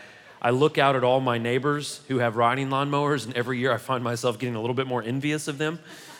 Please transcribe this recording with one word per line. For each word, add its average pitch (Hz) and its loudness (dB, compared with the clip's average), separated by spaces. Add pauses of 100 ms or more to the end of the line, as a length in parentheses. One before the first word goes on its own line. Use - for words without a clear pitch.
(420)
I 120 4
look 143 4
out 139 6
at 127 2
all 127 4
my 123 0
neighbors 131 -2
who 131 0
have 117 0
riding 123 2
lawnmowers, 143 0
and 123 -8
every 120 -2
year 127 2
I 113 0
find 123 -4
myself 120 -2
getting 123 -4
a 107 -4
little 120 -2
bit 131 0
more 123 -2
envious 139 -2
of 143 -8
them, 156 -4 (420)